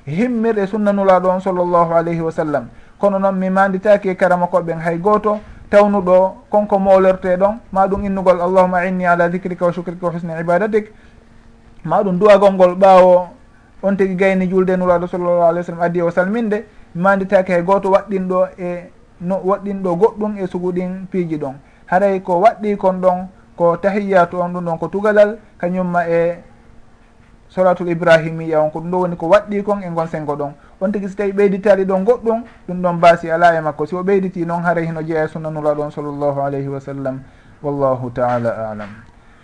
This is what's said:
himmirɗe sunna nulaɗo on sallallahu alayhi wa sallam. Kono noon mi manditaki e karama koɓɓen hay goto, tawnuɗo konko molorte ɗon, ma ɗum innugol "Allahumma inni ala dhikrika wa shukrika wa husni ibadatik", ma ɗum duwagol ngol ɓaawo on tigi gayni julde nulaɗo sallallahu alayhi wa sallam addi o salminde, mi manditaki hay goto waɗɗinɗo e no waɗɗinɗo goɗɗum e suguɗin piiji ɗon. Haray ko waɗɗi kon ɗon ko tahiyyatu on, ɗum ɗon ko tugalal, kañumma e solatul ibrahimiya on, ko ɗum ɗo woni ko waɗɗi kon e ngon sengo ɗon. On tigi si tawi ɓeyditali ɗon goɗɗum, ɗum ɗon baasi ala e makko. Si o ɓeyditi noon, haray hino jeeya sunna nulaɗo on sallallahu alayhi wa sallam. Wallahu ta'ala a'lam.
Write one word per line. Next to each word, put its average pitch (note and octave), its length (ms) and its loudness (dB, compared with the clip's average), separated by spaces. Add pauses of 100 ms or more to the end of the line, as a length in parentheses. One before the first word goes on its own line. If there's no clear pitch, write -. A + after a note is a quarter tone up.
himmirɗe A3 600 -2
sunna G#3 260 0
nulaɗo F#3+ 360 2
on F#3 120 0
sallallahu F3 540 0
alayhi E3+ 260 0
wa D#3+ 120 -4
sallam. C#3+ 360 -4 (300)
Kono G3 200 0
noon G3 160 0
mi F#3 160 -2
manditaki G3 580 2
e F#3 60 -2
karama F3+ 320 0
koɓɓen E3+ 340 -2
hay E3+ 180 -4
goto, G#3 420 0 (300)
tawnuɗo F#3+ 800 4
konko G#3 280 2
molorte F#3+ 580 4
ɗon, G3+ 220 0 (140)
ma F#3+ 140 2
ɗum G3 180 -4
innugol F#3 360 0
"Allahumma F#3 460 2
inni F#3 200 -2
ala E3+ 220 2
dhikrika F3+ 380 -4
wa E3+ 60 2
shukrika F3 340 -8
wa E3+ 60 -2
husni E3+ 280 -8
ibadatik", G#3 520 0 (920)
ma F3 180 0
ɗum F#3 160 -2
duwagol G3 340 6
ngol F3+ 220 4
ɓaawo F#3 540 6 (540)
on G3 140 0
tigi F#3+ 180 0
gayni F#3+ 320 2
julde F#3 300 0
nulaɗo F3+ 300 0
sallallahu F3 420 0
alayhi E3+ 100 0
wa F3 60 -6
sallam E3+ 180 -8
addi F3 200 -2
o E3+ 80 0
salminde, G#3 560 -2 (280)
mi E3+ 80 -4
manditaki F#3+ 500 2
hay F3 100 2
goto F#3+ 280 0
waɗɗinɗo F#3 580 0 (100)
e F3 320 -10 (300)
no F3+ 240 -4
waɗɗinɗo G3 520 -2
goɗɗum G#3+ 420 0
e F#3+ 80 -4
suguɗin F3+ 640 -6
piiji E3 280 -4
ɗon. C#3 160 -8 (320)
Haray F#3+ 340 0
ko F3+ 200 -2
waɗɗi G#3 360 2
kon F#3 240 -2
ɗon F#3 280 0 (280)
ko E3+ 200 2
tahiyyatu F#3+ 640 0
on, F3 120 -4
ɗum F3+ 120 -8
ɗon E3 140 -4
ko E3 100 -6
tugalal, G#3 500 2 (200)
kañumma F3 500 -2
e E3+ 360 -2 (1120)
solatul F3+ 340 0
ibrahimiya D#3+ 720 0
on, D#3 100 0
ko D#3+ 100 -10
ɗum E3+ 100 -8
ɗo F3+ 80 -2
woni F3 180 -2
ko E3 120 -8
waɗɗi G3+ 340 2
kon G3+ 200 -4
e F3 80 -10
ngon E3 180 -4
sengo D3 280 -6
ɗon. C#3+ 160 -8 (280)
On G3 100 -2
tigi G3+ 180 -6
si F#3+ 80 -12
tawi G3+ 160 -4
ɓeyditali G3 520 2
ɗon F#3+ 200 0
goɗɗum, A3+ 380 0 (260)
ɗum F3+ 140 -6
ɗon F3 160 -2
baasi E3+ 320 4
ala E3+ 240 4
e D#3+ 60 0
makko. D3+ 260 -4
Si E3 80 -8
o F3+ 80 -6
ɓeyditi F#3 440 0
noon, E3+ 180 -4
haray E3+ 220 0
hino D#3+ 160 -8
jeeya D#3 260 -2
sunna D#3 220 -10
nulaɗo D3+ 320 -2
on D3 80 -8
sallallahu C#3+ 500 -4
alayhi C#3 280 -4
wa C#3 120 -8
sallam. C3+ 400 -8 (420)
Wallahu C3+ 480 -2
ta'ala A#2+ 600 -2
a'lam. G#2 180 -12 (560)